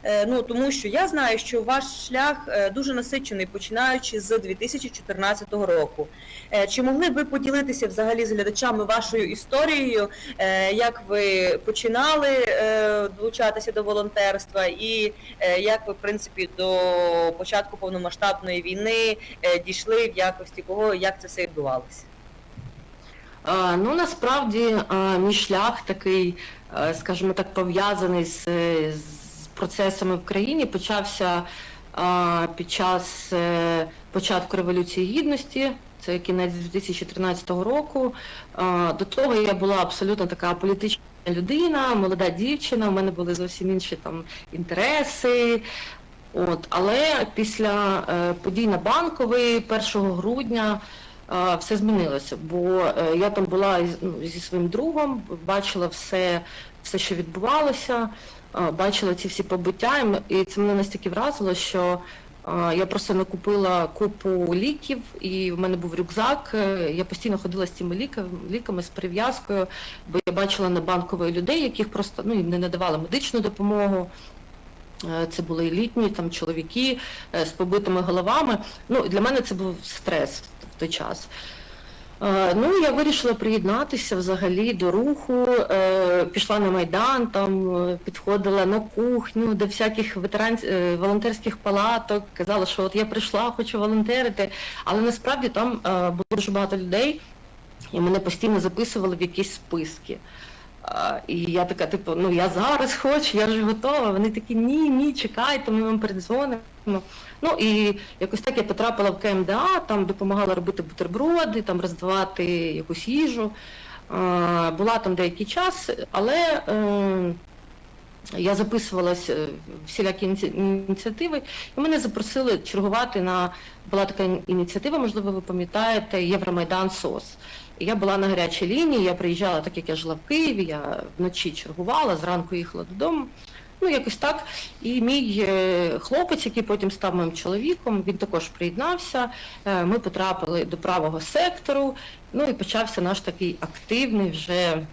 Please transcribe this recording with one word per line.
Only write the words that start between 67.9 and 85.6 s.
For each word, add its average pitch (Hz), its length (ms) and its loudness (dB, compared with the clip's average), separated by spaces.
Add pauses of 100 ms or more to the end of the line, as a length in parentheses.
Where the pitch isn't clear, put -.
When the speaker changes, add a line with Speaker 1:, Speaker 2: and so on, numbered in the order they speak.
Speaker 2:
ліка-, 226 280 -6 (260)
ліками, 202 320 -4
з - 60 -10
перев'язкою, 196 800 -2 (420)
бо 170 180 0
я 175 60 0
бачила 196 360 0
на 170 120 2
Банковій 170 520 0
людей, 214 300 0
яких 214 260 -2
просто, - 380 -6
ну, 226 80 2
їм 175 140 2
не 175 100 2
надавали 175 400 0
медичну 226 420 -2
допомогу. 202 720 2 (920)
Е, 165 260 -2
це 170 120 -6
були 165 280 0
літні, 220 380 2
там, 170 220 -2
чоловіки, 170 680 -2 (360)
е, 165 120 0
з 160 60 -8
побитими 185 480 2
головами. 202 580 2 (300)
Ну, 247 200 2
для 196 120 2
мене 254 200 4
це 233 140 -6
був 185 280 -4
стрес - 600 -4 (340)
в - 40 -16
той 165 80 -2
час. - 400 -8 (920)
Е, 190 320 4
ну, 320 240 4
я 302 120 6
вирішила 254 440 2
приєднатися 220 840 0
взагалі 185 560 2
до 180 180 2
руху, 247 560 2 (240)